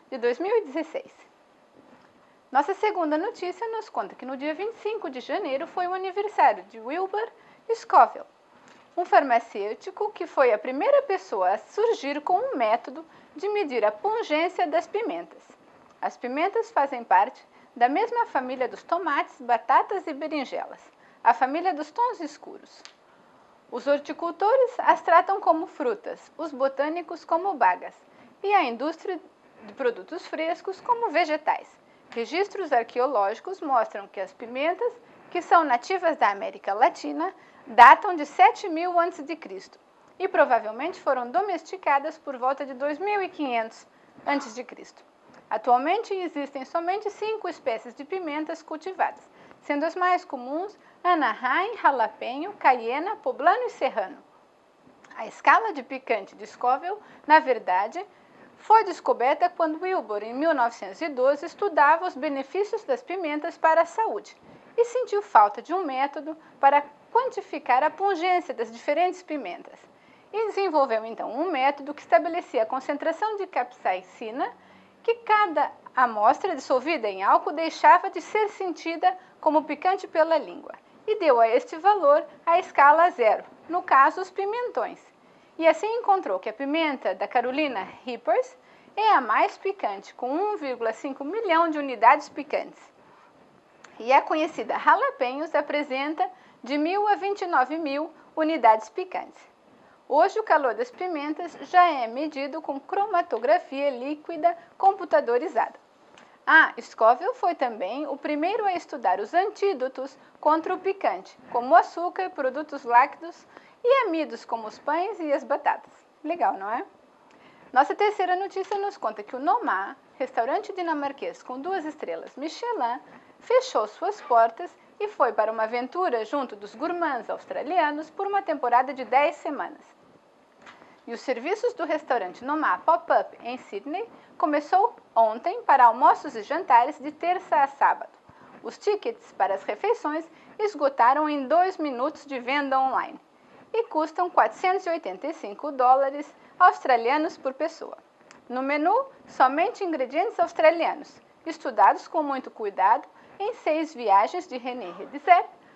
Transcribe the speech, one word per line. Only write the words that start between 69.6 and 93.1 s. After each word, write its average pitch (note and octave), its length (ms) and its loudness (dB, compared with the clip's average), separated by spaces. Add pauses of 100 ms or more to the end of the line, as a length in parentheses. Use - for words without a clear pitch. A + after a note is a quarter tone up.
E A4 160 -2
desenvolveu, D4 560 0
então, A3+ 260 -8
um D#4 220 -4
método C#4+ 420 -2
que - 80 -16
estabelecia E4 600 0
a - 20 0
concentração D#4 680 -4
de G4 100 -6
capsaicina B3 1080 -6 (520)
que A#4 120 2
cada G#4 540 2 (240)
amostra A#3+ 640 2
dissolvida C4 520 -2
em F#3+ 140 -6
álcool F4 300 2
deixava E4 580 4
de F#4 100 -8
ser G#4+ 280 0
sentida F4+ 680 -2 (240)
como D#4 220 2
picante F#4 460 -2
pela D#4+ 280 2
língua, - 380 -8 (320)
e G#4+ 140 0
deu C4+ 200 6
a A3+ 80 6
este B3 280 0
valor D#4+ 500 4 (180)
a E4+ 140 2
escala D#4+ 520 6
zero, A3+ 340 2 (240)
no F4 140 -4
caso, D4+ 380 4
os F#4+ 120 -8
pimentões. G4 680 -6 (560)
E D#4+ 100 0
assim D#4+ 200 4
encontrou G4 540 0
que - 80 -8
a A3 40 -6
pimenta C#4 600 -2
da G3 140 -6
Carolina B3+ 580 -2 (180)
Reapers D4+ 520 -2 (400)
é G#4+ 160 2
a D#4+ 80 6
mais B3+ 360 0
picante, A3 560 -8
com - 160 -8
um G4 280 -2
vírgula A#3 360 -4
cinco C4+ 320 -10
milhão E4+ 460 0
de D4+ 80 -4
unidades B3+ 500 2
picantes. - 540 -8 (1160)